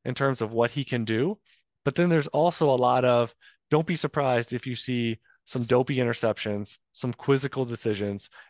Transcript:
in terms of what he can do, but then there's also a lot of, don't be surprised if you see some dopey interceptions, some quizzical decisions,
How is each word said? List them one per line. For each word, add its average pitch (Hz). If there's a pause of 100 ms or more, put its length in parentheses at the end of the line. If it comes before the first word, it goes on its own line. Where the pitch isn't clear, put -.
in 127
terms 135
of 110
what 117
he 139
can 120
do, 120 (460)
but 143
then 175
there's 156
also 156
a -
lot 127
of, 120 (360)
don't 156
be 175
surprised 131
if 117
you 120
see 117 (260)
some 123
dopey 127
interceptions, 110 (140)
some 123
quizzical 135
decisions, 104 (200)